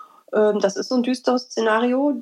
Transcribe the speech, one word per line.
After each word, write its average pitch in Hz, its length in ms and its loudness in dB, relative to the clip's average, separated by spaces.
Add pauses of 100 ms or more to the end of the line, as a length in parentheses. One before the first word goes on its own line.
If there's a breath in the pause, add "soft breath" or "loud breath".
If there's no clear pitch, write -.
(320 loud breath)
Ähm, 214 280 2
das 190 160 0
ist 202 120 -8
so 262 60 -2
ein 247 80 2
düsteres 247 420 -2
Szenario. 247 760 0